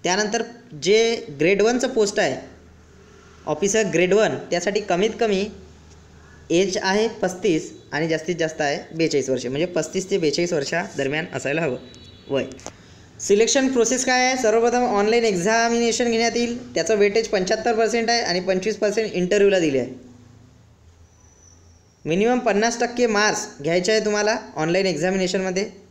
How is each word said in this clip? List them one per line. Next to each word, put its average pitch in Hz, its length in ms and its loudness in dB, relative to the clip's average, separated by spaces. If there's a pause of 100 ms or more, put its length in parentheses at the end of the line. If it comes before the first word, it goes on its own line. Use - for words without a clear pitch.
त्यानंतर 208 400 0 (400)
जे 226 420 2 (140)
grade 190 220 4
one 240 260 2
पोस्ट 214 320 0
आहे, 139 160 0 (1080)
officer 190 380 0 (100)
grade 180 200 2
one, 196 220 2
त्यासाठी 196 440 -4
कमीत 196 300 0 (100)
कमी 214 300 0 (1000)
एज 185 320 2
आहे 208 260 2
पस्तीस 180 680 -2 (180)
आणि 151 160 -2
जास्तीत 160 280 -2
जास्त 160 260 -4
आहे 151 340 -4
बेचाळीस 147 340 0
वर्षे, 123 200 -2
म्हणजे 147 160 -2
पस्तीस 180 440 -4
ते 202 80 0
बेचाळीस 170 360 0
वर्षादरम्यान 151 800 -4
असायला 143 280 -2
हवं 170 160 -2 (520)
वय. 135 160 -2 (760)
सिलेक्शन 226 480 2
प्रोसेस 247 380 0
काय 254 200 2
आहे? 262 160 0
सर्वप्रथम 233 420 2
ऑनलाइन 220 400 2
एक्झामिनेशन 233 880 2
घेण्यात 226 240 2
येईल, 240 380 -4
त्याचं 214 220 2
वेटेज 208 320 2
पंच्याहत्तर 214 480 0
पर्सेंट 226 340 2
आहे 233 120 2
आणि 180 180 -2
पंचवीस 185 380 -2
पर्सेंट 214 360 0
इंटरव्ह्यूला 190 460 4
दिले 139 200 2
आहे. - 300 -8 (2000)
मिनिमम 214 340 2
पन्नास 233 400 0
टक्के 240 280 0
मार्क्स 208 400 0 (160)
घ्यायचे 180 280 0
आहे 214 140 2
तुम्हाला 208 340 0 (160)
ऑनलाइन 170 300 0
एक्झामिनेशनमध्ये. 185 840 0 (220)